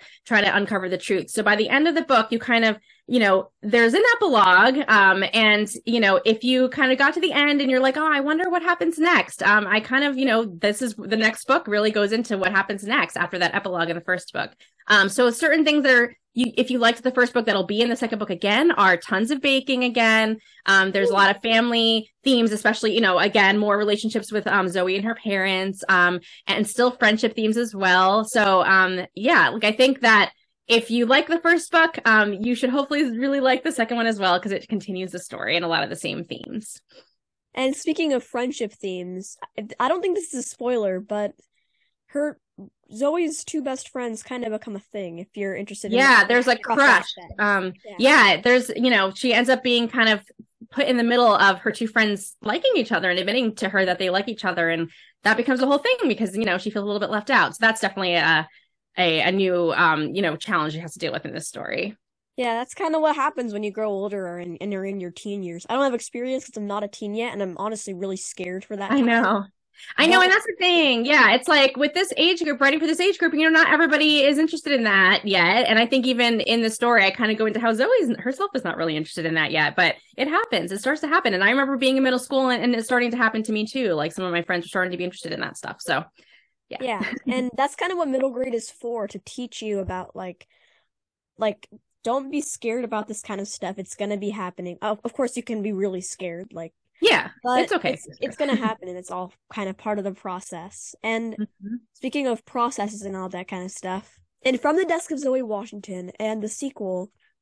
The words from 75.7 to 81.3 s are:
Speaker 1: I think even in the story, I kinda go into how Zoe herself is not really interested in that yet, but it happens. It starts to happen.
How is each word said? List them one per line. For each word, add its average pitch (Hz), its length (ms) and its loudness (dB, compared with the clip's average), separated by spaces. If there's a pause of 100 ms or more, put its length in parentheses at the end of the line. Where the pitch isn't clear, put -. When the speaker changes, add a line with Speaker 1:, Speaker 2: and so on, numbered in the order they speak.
Speaker 1:
I 233 80 4
think 254 220 0
even 233 320 2
in 233 220 0
the 226 80 0
story, 233 340 2
I 190 80 2
kinda 214 240 -2
go 220 100 0
into 220 140 -2
how 233 140 2
Zoe 285 460 2
herself 381 360 -4
is 254 80 -4
not 170 140 -4
really 160 180 -2
interested 160 300 -6
in 160 100 -2
that 156 160 0
yet, 151 240 0
but 175 200 2 (220)
it 277 120 -2
happens. 254 420 -2
It 202 80 -6
starts 285 220 -4
to 302 80 -4
happen. 320 240 0